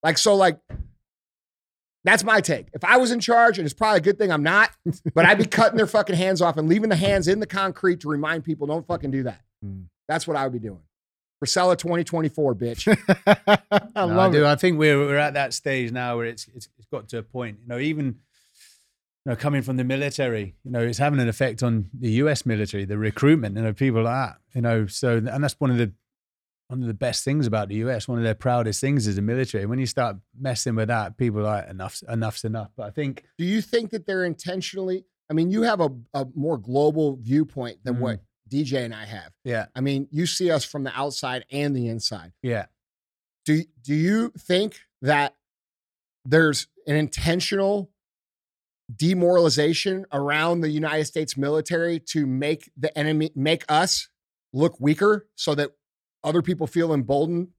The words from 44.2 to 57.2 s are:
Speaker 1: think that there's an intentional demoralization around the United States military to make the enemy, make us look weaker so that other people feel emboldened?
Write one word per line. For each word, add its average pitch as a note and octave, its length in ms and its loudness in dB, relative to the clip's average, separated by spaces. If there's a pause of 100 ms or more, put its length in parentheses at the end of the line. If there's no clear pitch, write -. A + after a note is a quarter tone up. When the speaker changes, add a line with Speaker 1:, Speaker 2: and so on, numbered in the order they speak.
Speaker 1:
think F#3+ 420 -2 (220)
that C#3+ 340 0 (880)
there's D3+ 420 2 (200)
an D3 100 0
intentional F#3+ 920 -2 (1040)
demoralization F3 1160 2
around D3+ 500 0
the D#3 80 -2
United D3+ 340 -2
States D#3 320 -6
military D#3 640 -2
to D3+ 260 -2
make C#3+ 500 -4
the C3+ 220 -6
enemy, D3+ 360 0
make D3+ 340 -2
us D#3+ 400 0 (440)
look D#3 280 0
weaker G3+ 540 2
so - 200 -2
that C#3+ 180 -2 (520)
other E3 180 2
people D#3+ 240 -2
feel E3 260 0
emboldened? D#3+ 560 0 (100)